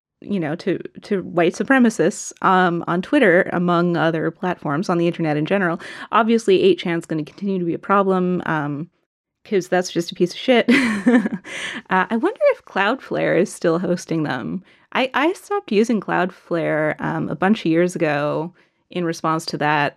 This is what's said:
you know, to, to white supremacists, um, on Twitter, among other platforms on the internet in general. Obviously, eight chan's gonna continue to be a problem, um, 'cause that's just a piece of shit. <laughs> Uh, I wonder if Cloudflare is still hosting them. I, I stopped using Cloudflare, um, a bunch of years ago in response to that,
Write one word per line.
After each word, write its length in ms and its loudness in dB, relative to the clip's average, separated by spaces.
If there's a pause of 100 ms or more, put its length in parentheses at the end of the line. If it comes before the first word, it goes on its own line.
(220)
you 180 -4
know, 160 -4
to, 220 -4 (240)
to 200 -4
white 300 0
supremacists, 800 2 (100)
um, 460 2
on 140 -2
Twitter, 500 4
among 440 2
other 340 0
platforms 580 -4
on 100 0
the 80 2
internet 300 -2
in 100 0
general. 320 0 (320)
Obviously, 520 4
eight 160 6
chan's 280 -4
gonna 180 -4
continue 340 -6
to 80 -2
be 80 -2
a 40 -8
problem, 680 0
um, 420 -4 (560)
'cause 240 -2
that's 240 0
just 180 -4
a 40 -16
piece 180 0
of 60 -14
shit. 300 2
<laughs> 60 6 (1160)
Uh, 180 2
I 80 -2
wonder 240 -2 (120)
if 120 -6
Cloudflare 720 0
is 140 0
still 260 0
hosting 440 -4
them. 420 -6 (280)
I, 200 0
I 220 0
stopped 360 -6
using 300 2
Cloudflare, 1000 -2
um, 280 -4
a 80 -6
bunch 240 2
of 60 -6
years 280 2
ago 600 -2 (360)
in 140 -6
response 420 -2
to 120 -8
that, 380 0